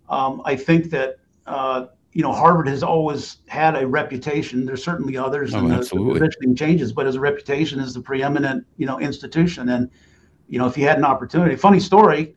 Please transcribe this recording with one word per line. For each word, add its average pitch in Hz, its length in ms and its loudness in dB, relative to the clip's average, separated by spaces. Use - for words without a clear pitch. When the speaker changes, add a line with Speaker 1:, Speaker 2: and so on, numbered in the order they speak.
Speaker 1:
um, 135 360 -2
I 143 120 -2
think 165 340 2
that, 131 260 -4
uh, 131 400 -4
you 160 100 -2
know, 139 100 0
Harvard 156 360 4
has 139 140 -2
always 156 640 -2
had 156 300 0
a 135 100 0
reputation. 131 800 -4
There's 131 160 -8
certainly 151 340 -6
others, 131 380 -4
Speaker 2:
Oh, - 40 0
Speaker 1:
and 123 120 2
the, 123 40 4
the 117 60 0
Speaker 2:
absolutely. 117 400 0
Speaker 1:
positioning 135 360 2
changes, 151 360 0
but 135 140 -2
as 131 80 -2
a 131 60 -4
reputation 143 600 -2
as 127 140 -8
the 120 60 -10
preeminent, 135 640 -2
you 139 100 -4
know, 131 120 -6
institution. 143 720 -2
And, 123 200 0
you 123 100 -6
know, 127 80 0
if 127 100 -2
you 143 100 2
had 156 120 4
an 143 60 2
opportunity, 143 520 0
funny 190 240 6
story, 165 560 4